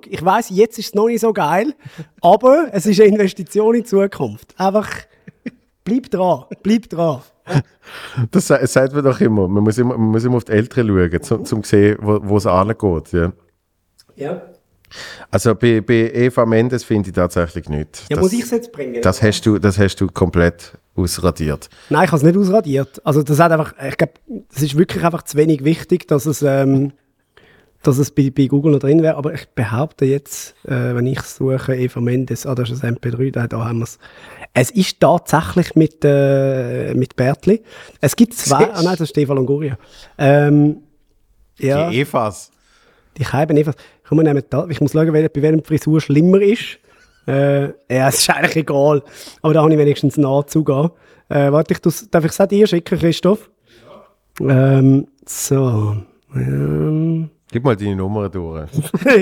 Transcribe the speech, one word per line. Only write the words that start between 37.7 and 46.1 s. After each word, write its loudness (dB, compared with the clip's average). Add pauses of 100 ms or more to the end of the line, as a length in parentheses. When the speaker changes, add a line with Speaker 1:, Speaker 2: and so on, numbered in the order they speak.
Speaker 1:
Es 0
gibt 2
zwei, -2
Speaker 2:
Siehst -2
du? -12
Speaker 1:
ah -4
nein, 0
das -8 (100)
ist -4
Eva 0
Longoria. -2 (400)
Ähm, 4 (840)
ja. 0
Speaker 2:
Die -2
Evas. -4 (680)
Speaker 1:
Die -6
Scheiben -2
Evas. 0 (320)
Komm, 0
wir 4
nehmen 0
da, -4
ich -6
muss 0
schauen, 0
wer, 2
bei -4
welchem 2
Frisur 0
schlimmer 4